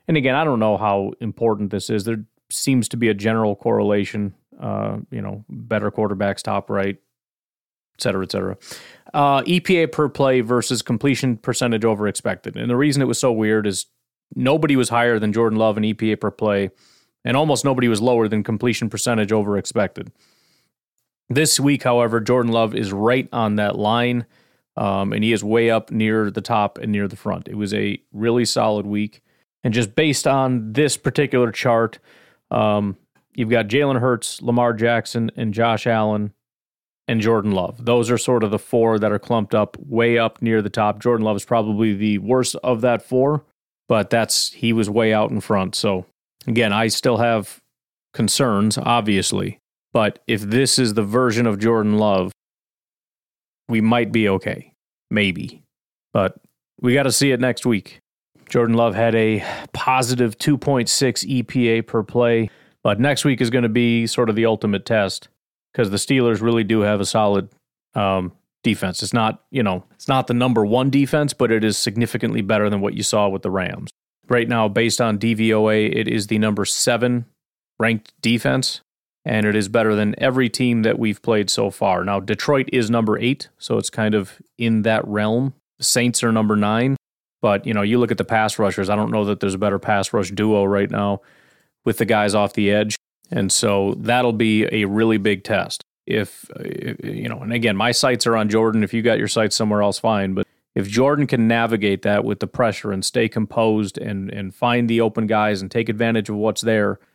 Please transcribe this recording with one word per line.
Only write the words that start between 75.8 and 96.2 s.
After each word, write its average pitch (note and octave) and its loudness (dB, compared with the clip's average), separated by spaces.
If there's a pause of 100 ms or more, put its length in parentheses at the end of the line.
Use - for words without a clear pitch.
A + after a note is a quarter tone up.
it A2 -2
is A2 -2
the G#2+ 0
number G#2+ 0
seven A#2+ 0 (520)
ranked A2+ -2
defense, C3 0 (460)
and A2 0
it G#2 2
is G#2 0
better A2 2
than G#2 0
every B2+ 2
team A#2 0
that A2 2
we've A2 -2
played G#2+ 0
so G#2+ 0
far. F#2 -2
Now, G2+ -2
Detroit A2 -2
is A#2+ 0
number A2 0
eight, B2+ -2
so - -4
it's G#2 -4
kind G#2+ 0
of G2 -4 (160)
in A2+ 0
that A2 0
realm. A2 -2 (240)
The - -8
Saints B2 0
are A#2 2
number G#2+ 2
nine, A2+ 0 (440)
but, G2+ 2
you A#2+ -2
know, G#2 0
you A2+ 2
look A#2 2
at A2 -2
the - -2
pass A2 0
rushers, G2 0
I G#2 0
don't A2 -2
know G#2+ 0
that G2+ -2
there's G2 -2
a F#2+ -4
better G2+ 0
pass G2+ -2
rush G2 -2
duo G#2 0
right G2+ 0
now, G2+ -2 (680)
with A2+ 0
the A2+ 0
guys G#2 2
off G2+ 2
the G2+ 2
edge. G#2+ 0 (320)
And G2 -2
so G2+ 0
that'll A#2+ 0
be A2 2
a G#2+ 0
really A2 2
big G2+ 0
test. F#2+ -4 (220)
If, - -6 (100)